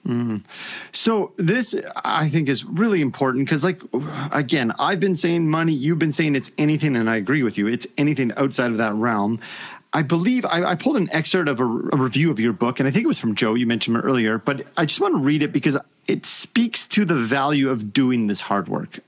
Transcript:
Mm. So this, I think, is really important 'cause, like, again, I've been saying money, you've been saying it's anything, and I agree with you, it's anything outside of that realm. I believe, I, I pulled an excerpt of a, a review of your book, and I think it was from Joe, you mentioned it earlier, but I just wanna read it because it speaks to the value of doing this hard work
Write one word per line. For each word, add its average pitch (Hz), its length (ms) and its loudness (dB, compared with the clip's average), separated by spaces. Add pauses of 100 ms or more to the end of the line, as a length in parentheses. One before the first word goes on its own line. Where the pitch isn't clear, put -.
Mm. 117 380 -2 (500)
So 220 440 0
this, 214 400 0 (280)
I 156 240 0
think, 147 200 0
is 123 160 -2
really 196 360 2
important 131 480 0
'cause, 147 140 0
like, 180 200 -2 (500)
again, 131 480 0
I've 170 200 0
been 190 160 2
saying 170 320 0
money, 160 240 2
you've 151 260 0
been 156 140 2
saying 151 220 0
it's - 240 -2
anything, 151 380 2
and 110 140 2
I 113 60 0
agree 127 260 0
with 104 160 0
you, 101 80 2
it's 117 200 -2 (120)
anything 139 380 2
outside 127 340 0
of 110 80 -2
that 110 160 0
realm. 110 460 0 (520)
I - 100 0
believe, 175 420 0
I, 170 180 0
I 180 140 2
pulled 285 220 0
an 180 120 0
excerpt 160 380 0
of 120 100 0
a, 131 60 2
a 120 320 0
review 131 340 2
of 107 80 0
your 113 140 2
book, 120 260 -2
and 135 100 2
I 135 40 0
think 220 120 2
it 330 40 2
was 240 100 0
from 110 160 -2
Joe, 110 200 2
you 123 120 2
mentioned 117 300 0
it - 40 0
earlier, 113 380 2
but 139 260 -4 (120)
I 170 80 2
just - 160 -2
wanna 370 180 2
read 147 240 2
it 147 100 -2
because 139 240 2 (300)
it - 180 -2
speaks - 640 -2
to 208 160 2
the 165 120 2
value 135 540 2
of 107 220 -4
doing 127 360 2
this 101 140 -2
hard 98 260 -2
work - 400 -8